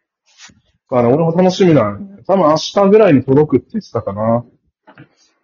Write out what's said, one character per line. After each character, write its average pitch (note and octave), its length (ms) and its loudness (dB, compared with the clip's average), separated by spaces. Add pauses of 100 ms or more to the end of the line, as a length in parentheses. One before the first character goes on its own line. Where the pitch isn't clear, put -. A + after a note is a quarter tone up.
(880)
か B2 140 0
ら、 A#2 60 0
俺 C3+ 100 2
も E3 140 -2
楽 F3+ 180 0
し F3+ 160 -2
み E3 80 4
な A2 160 0
の。 G2+ 360 -16
多 F#3+ 100 0
分 - 120 0
明 D4+ 80 2
日 G3+ 320 -2
ぐ G#3 100 4
ら G#3+ 120 4
い D#3 40 4
に B2 100 0
届 C#3+ 340 0
く - 0 -
っ - 20 -4
て - 120 -12
言 A3 80 -8
っ - 40 -12
て - 60 -20
た A2 120 -8
か G2 100 -8
な。 A2+ 320 -4 (1000)